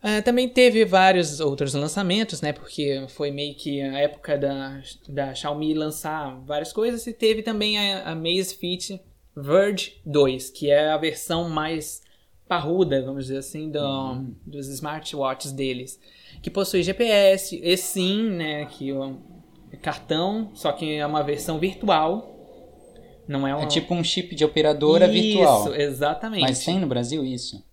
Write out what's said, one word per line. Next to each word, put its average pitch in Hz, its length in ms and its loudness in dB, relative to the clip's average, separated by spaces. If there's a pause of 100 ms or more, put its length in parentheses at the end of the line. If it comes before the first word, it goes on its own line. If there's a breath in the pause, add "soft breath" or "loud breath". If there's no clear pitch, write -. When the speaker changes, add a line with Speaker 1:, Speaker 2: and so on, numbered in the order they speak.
Speaker 1:
Ah, 214 200 0
também 240 260 2
teve 240 380 6
vários 180 540 4
outros 139 340 0
lançamentos, 180 680 -2
né? 151 120 -2
Porque 139 560 -4
foi 143 220 -6
meio 143 240 -6
que 139 260 -4
a 135 180 -4
época 147 380 0
da, 139 440 -4 (280)
da 135 260 -4
Xiaomi 151 380 -2
lançar 151 720 -4
várias 147 260 -6
coisas. 233 340 -2
E 233 80 -10
teve 220 300 0
também 208 340 -2
a, 196 260 -2
a 165 80 -8
Amazfit 175 920 -4 (340)
Verge 185 680 2
dois, 139 440 2
que 147 200 -4
é 147 220 6
a 156 60 2
versão 165 520 -2
mais 156 520 -4 (460)
parruda, 160 560 2
vamos 135 220 -6
dizer 135 140 -6
assim, 156 300 -10
do, 147 140 -4
Speaker 2:
Uhum. 131 500 -6 (120)
Speaker 1:
dos 143 220 -12
smartwatches 143 840 -6
deles. 131 480 -6 (420 soft breath)
Que - 100 -6
possui 190 320 0
G 180 100 -2
P 240 100 0
S, 196 600 4
eSIM, 185 680 0
né? 156 360 -4
Que 135 260 -8
é 139 40 -4
um 135 240 -6 (600)
cartão, 190 720 -2
só - 180 -2
que 151 240 -4
é 151 100 -2
uma 151 180 0
versão 147 360 -2
virtual. 180 720 0 (960 loud breath)
Não 139 200 -2
é 135 40 -2
Speaker 2:
É 139 40 -2
Speaker 1:
uma 151 120 -2
Speaker 2:
tipo 160 260 -2
um 170 100 0
chip 175 320 -4
de 151 100 2
operadora 151 640 6
Speaker 1:
Isso, 214 60 4
Speaker 2:
virtual. 185 600 6
Speaker 1:
exatamente. 147 680 -2
Speaker 2:
Mas 131 220 0
tem 180 160 0
no 175 80 0
Brasil 131 380 -2
isso? 123 480 -8